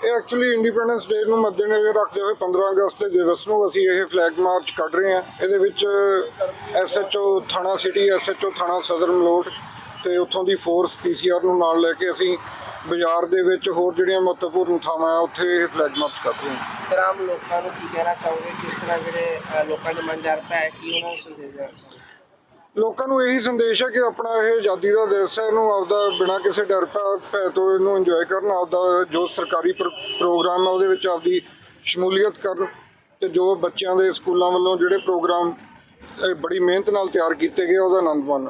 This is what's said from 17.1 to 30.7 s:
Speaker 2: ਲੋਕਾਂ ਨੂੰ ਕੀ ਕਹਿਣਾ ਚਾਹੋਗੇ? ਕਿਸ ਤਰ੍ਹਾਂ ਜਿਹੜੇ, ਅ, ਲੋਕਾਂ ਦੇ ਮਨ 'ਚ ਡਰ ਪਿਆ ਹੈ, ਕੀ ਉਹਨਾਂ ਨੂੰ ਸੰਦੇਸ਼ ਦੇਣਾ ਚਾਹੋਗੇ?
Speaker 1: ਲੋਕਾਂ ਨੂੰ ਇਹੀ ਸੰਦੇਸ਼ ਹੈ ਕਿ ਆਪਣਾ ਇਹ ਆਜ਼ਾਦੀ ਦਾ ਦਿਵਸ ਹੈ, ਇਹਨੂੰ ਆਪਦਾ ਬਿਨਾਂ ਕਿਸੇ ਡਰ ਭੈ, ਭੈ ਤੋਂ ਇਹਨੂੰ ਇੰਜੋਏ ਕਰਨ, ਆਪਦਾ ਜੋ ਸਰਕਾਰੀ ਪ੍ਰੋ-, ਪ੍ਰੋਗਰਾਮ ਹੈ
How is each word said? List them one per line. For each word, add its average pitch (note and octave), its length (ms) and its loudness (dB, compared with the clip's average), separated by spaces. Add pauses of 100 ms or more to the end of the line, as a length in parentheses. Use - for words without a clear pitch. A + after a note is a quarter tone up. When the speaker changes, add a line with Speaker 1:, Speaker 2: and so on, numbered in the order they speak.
Speaker 2:
ਲੋਕਾਂ F3 340 -4
ਨੂੰ F3 100 -8
ਕੀ E3+ 240 -12
ਕਹਿਣਾ E3+ 180 0
ਚਾਹੋਗੇ? E3 380 -6 (100)
ਕਿਸ - 180 -8
ਤਰ੍ਹਾਂ E3+ 180 -4
ਜਿਹੜੇ, E3 420 -4 (220)
ਅ, - 20 2
ਲੋਕਾਂ D#3 300 -4
ਦੇ E3+ 80 -6
ਮਨ D#3+ 160 -6
'ਚ D#3 60 -12
ਡਰ D#3 260 0
ਪਿਆ E3+ 100 -2
ਹੈ, D#3 100 -2
ਕੀ E3 260 -10
ਉਹਨਾਂ E3+ 140 -4
ਨੂੰ E3+ 80 -10
ਸੰਦੇਸ਼ D3 380 -16
ਦੇਣਾ C#3 120 -10
ਚਾਹੋਗੇ? B2 280 -20 (840)
Speaker 1:
ਲੋਕਾਂ A3+ 300 0
ਨੂੰ C4 200 4
ਇਹੀ B3+ 120 2
ਸੰਦੇਸ਼ A#3 440 2
ਹੈ B3+ 60 0
ਕਿ A3+ 100 2
ਆਪਣਾ A3+ 480 2
ਇਹ A#3 100 4
ਆਜ਼ਾਦੀ G3+ 340 2
ਦਾ A3 140 4
ਦਿਵਸ G3 340 0
ਹੈ, A3 80 -2
ਇਹਨੂੰ A3 260 4
ਆਪਦਾ G3+ 360 2
ਬਿਨਾਂ F#3+ 300 0
ਕਿਸੇ G3 260 0
ਡਰ F#3 200 2
ਭੈ, G3+ 320 -2 (140)
ਭੈ G3 180 0
ਤੋਂ F#3+ 260 2
ਇਹਨੂੰ F#3+ 220 2
ਇੰਜੋਏ E3+ 280 2
ਕਰਨ, F#3+ 260 0
ਆਪਦਾ F3+ 600 2
ਜੋ E3+ 160 0
ਸਰਕਾਰੀ E3+ 440 -2
ਪ੍ਰੋ-, F3+ 480 -6
ਪ੍ਰੋਗਰਾਮ F3 480 2
ਹੈ F#3 40 2